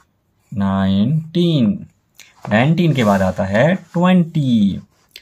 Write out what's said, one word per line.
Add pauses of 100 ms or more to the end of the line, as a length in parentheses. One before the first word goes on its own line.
(540)
नाइनटीन। (640)
नाइनटीन
के
बाद
आता
है
ट्वेंटी। (420)